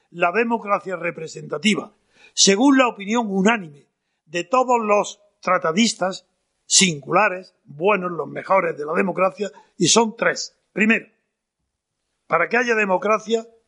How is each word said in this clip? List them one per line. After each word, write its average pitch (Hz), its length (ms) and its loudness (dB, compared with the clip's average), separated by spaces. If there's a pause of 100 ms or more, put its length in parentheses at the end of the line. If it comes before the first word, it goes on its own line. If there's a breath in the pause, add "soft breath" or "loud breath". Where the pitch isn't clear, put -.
(120)
la 175 200 0
democracia 202 640 -2
representativa, 160 960 -4 (400 soft breath)
según 254 440 4
la 254 100 6
opinión 214 420 -4
unánime 190 580 -2 (380)
de 170 180 -6
todos 247 380 0
los 208 400 -2 (180)
tratadistas 180 880 -2 (380)
singulares, 180 920 0 (100)
buenos, 180 460 -2
los 147 180 -8
mejores 160 480 0
de 143 80 -8
la 156 80 -6
democracia, 185 560 -2 (280 soft breath)
y 175 100 2
son 220 280 2
tres. - 420 -4 (140)
Primero, 214 360 0 (1200)
para 165 200 0
que 202 100 -2
haya 240 180 0
democracia, 208 680 0 (220)